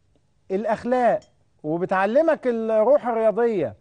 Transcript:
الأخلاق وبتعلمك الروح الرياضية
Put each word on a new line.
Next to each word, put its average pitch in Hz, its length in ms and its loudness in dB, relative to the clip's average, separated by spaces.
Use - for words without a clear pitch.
الأخلاق 220 720 0
وبتعلمك 196 840 0
الروح 220 600 2
الرياضية 220 760 0